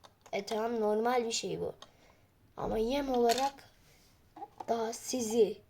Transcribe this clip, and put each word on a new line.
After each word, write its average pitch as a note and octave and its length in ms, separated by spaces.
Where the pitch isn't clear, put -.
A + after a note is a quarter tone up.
E, G3+ 140
tamam, A3+ 340
normal A3 460
bir A#3 60
şey F3+ 280
bu. E3+ 140
Ama G#3 200
yem C4+ 320
olarak B3 600
daha A3+ 260
sizi. A3+ 640